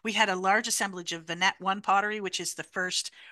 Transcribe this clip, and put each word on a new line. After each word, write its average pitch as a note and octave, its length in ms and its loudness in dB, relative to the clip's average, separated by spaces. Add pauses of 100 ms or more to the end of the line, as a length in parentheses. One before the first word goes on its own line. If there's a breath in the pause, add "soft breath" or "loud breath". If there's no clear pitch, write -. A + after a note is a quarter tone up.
We A3 100 -2
had G#3 160 4
a F#3 60 2
large F#3+ 320 2
assemblage F3+ 460 -4
of E3 120 -8
Vignette F3 360 0
One F#3+ 180 -2
pottery, G#3 420 2
which F#3 180 -4
is E3+ 160 -6
the D#3 80 -8
first - 480 -4 (200 loud breath)